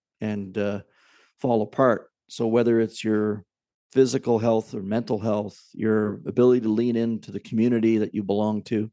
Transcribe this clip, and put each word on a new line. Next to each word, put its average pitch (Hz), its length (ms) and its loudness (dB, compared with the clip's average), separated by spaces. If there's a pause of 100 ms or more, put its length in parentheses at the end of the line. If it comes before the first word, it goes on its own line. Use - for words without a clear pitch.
(220)
and, 104 360 -6
uh, 101 240 -4 (580)
fall 120 220 0
apart. 117 480 0 (200)
So 120 180 -4
whether 117 320 2
it's 110 240 -4
your 107 400 -2 (480)
physical 123 480 2
health 110 340 0
or 107 80 -8
mental 110 380 -4
health, 104 380 -4 (160)
your 107 420 0 (120)
ability 123 340 4
to 110 80 -2
lean 117 260 0
into 113 360 -4
the 104 80 -10
community 113 600 2
that 107 140 -4
you 104 100 -4
belong 104 400 -2
to, 110 300 -4